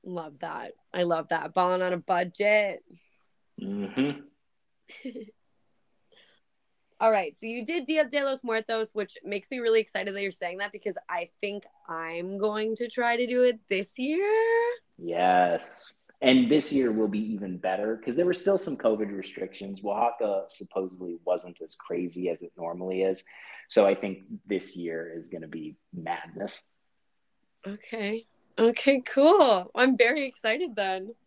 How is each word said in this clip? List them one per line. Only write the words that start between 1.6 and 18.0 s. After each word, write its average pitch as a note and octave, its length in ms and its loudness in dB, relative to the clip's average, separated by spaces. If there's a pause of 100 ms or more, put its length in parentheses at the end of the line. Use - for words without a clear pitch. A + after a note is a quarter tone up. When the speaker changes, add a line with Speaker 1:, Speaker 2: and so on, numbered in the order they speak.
Speaker 1:
on F3+ 100 0
a F3+ 60 -2
budget. F#3+ 840 2 (760)
Speaker 2:
Mm-hmm. G2+ 600 -2 (840)
Speaker 1:
<laughs> A#3+ 160 -10 (1800)
All A3 120 6
right, F#3 260 0
so A3 80 -12
you A#3 180 -6
did C#4+ 220 -4
Dia D#4 180 2
de C#4 200 -2
los C4+ 180 -4
Muertos, A3 500 -2
which G#3 320 -6
makes G3+ 280 -6
me C4 80 -6
really A3+ 200 4
excited G3 360 -4
that G3+ 60 -4
you're G3 100 -4
saying F3+ 260 -8
that G3+ 140 -6
because G#3 260 -8 (100)
I F3 220 -6 (100)
think G3+ 240 -6 (240)
I'm E3+ 500 -6
going G#3+ 380 -2
to A#3+ 120 -6
try A#3 280 0
to B3 80 0
do B3 200 4
it A#3+ 240 2
this G3 320 -4
year. D#4+ 280 0 (680)
Speaker 2:
Yes. - 960 2 (280)
And B2+ 300 6
this D3 220 4
year C3 180 2
will A2 160 2
be G#2 140 -2 (140)
even F#2+ 240 -6
better G#2 400 -2
'cause B2 180 -4